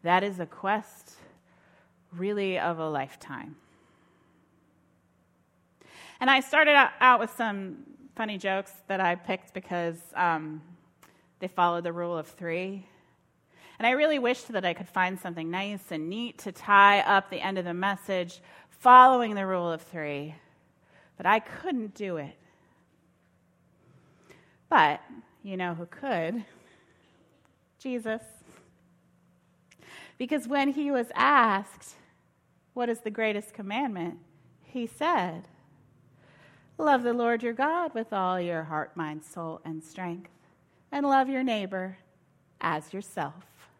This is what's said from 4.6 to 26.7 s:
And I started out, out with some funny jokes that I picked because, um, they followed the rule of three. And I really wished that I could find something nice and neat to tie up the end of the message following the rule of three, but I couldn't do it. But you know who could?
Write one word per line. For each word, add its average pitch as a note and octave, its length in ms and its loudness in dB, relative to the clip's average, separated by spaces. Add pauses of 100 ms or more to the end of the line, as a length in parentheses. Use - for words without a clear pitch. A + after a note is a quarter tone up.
And C4 100 2
I C4+ 120 6
started D4 340 4
out, C4+ 240 8
out B3+ 200 8
with A3 120 -4
some G3 540 -6 (300)
funny G#3+ 220 -6
jokes F#3+ 360 -4 (140)
that G3 120 -2
I F3 160 2
picked F#3 380 -8
because, E3+ 460 -6 (160)
um, D#3 460 -2 (760)
they F#3 80 -8
followed F3 380 0
the E3+ 80 -4
rule F3 240 -6
of D#3 100 -8
three. F#3 600 -8 (880)
And A3+ 80 -4
I A#3+ 60 4
really D4 280 2
wished B3 340 -2
that F#3+ 100 -2
I F3 100 0
could F3 140 -12
find F#3 320 -2
something E3 320 -8
nice G3 400 -8
and D#3+ 180 -6
neat A3+ 280 -8
to F#3+ 160 -12
tie G3+ 480 6
up G3 280 2
the - 120 -8
end F#3+ 160 -4
of F3+ 80 -6
the F3 80 -6
message F#3 680 -4 (280)
following B3 680 8
the G3 100 -4
rule F3+ 240 -2
of D#3+ 120 -6
three, D3+ 540 -8 (840)
but C#4+ 80 -8
I A3 160 4
couldn't B3 520 -8
do F#3+ 220 -8
it. C#3+ 220 -10 (2250)
But D#3 320 4 (420)
you G3 140 -10
know F3+ 160 -4
who E3+ 140 -10
could? G3+ 580 -4 (1300)